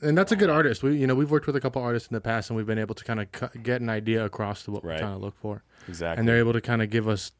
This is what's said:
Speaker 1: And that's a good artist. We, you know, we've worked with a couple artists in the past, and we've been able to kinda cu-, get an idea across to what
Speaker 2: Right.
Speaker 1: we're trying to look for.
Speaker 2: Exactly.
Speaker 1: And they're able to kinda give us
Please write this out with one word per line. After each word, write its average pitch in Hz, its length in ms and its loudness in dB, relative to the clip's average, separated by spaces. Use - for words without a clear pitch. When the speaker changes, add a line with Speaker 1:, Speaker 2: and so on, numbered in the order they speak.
Speaker 1:
And 151 180 2
that's 196 140 4
a 214 40 2
good 190 140 4
artist. 147 320 2
We, 143 140 2
you 135 100 2
know, 131 80 4
we've 143 160 2
worked 151 160 2
with 147 80 0
a 135 60 0
couple 127 220 -2
artists 120 260 -2
in 117 60 -8
the 110 80 -4
past, 113 280 -2
and 113 60 -2
we've 110 100 -2
been 110 120 0
able 107 180 -4
to - 80 -16
kinda 107 220 -4
cu-, - 360 -10
get 123 200 -2
an 117 80 -2
idea 110 340 0
across 104 400 -6
to 104 80 -10
what 104 120 -6
Speaker 2:
Right. 82 100 -6
Speaker 1:
we're 78 60 -4
trying 101 180 -4
to - 60 -
look 101 120 -8
for. 104 260 -8
Speaker 2:
Exactly. 85 320 -4
Speaker 1:
And 113 100 4
they're 117 100 6
able 117 160 4
to 117 80 0
kinda 113 260 0
give 110 200 0
us 104 320 -2